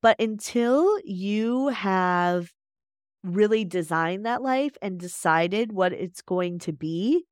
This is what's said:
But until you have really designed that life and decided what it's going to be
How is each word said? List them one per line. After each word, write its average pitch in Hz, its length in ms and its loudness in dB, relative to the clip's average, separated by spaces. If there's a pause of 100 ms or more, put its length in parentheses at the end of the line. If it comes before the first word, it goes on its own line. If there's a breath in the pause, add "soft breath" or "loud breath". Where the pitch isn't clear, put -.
But 226 180 4
until 240 840 0
you 220 640 -2
have 180 800 0 (720)
really 208 400 2
designed 170 640 -2
that 240 160 -2
life 269 400 -2
and 190 180 -6
decided 180 720 0
what 185 220 2
it's - 280 -8
going 180 380 -4
to 170 140 -6
be 180 580 0